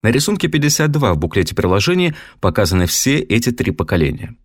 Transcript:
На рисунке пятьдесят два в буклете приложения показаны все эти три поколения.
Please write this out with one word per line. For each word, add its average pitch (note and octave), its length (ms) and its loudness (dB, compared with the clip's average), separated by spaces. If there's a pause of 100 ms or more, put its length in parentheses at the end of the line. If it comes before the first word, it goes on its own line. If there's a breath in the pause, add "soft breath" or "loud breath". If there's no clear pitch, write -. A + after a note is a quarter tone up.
На A2 100 2
рисунке E3+ 360 0
пятьдесят D3+ 440 0
два C#3 220 2
в D#2+ 40 0
буклете E2 380 -2
приложения D#3 600 0 (240 loud breath)
показаны F2+ 460 2
все C#3 340 0
эти A#2 320 0
три - 200 -2
поколения. D#2 720 -2